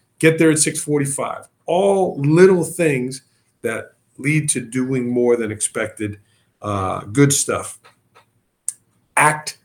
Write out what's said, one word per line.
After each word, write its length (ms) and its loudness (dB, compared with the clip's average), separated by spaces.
get 200 4
there 120 6
at 80 2
six 240 -2
forty-five. 640 -4
All 520 0
little 460 6
things 580 -2
that 320 -6
lead 320 0
to 120 -4
doing 500 -4
more 260 2
than 160 -4
expected. 680 -6
Uh, 420 -4
good 280 2
stuff. 460 -4
Act 480 0